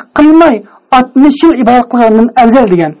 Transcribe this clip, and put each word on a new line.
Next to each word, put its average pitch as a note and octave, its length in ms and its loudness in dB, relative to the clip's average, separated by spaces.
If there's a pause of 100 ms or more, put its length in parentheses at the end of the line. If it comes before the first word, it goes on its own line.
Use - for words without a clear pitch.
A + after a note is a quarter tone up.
(100)
qilmay, D#4 440 2 (380)
oltmish C4 460 0
yil E4 160 0
ibodat A#3+ 340 0
qilgandan A3+ 440 0
afzal A#3+ 340 0
degan. E3+ 340 -4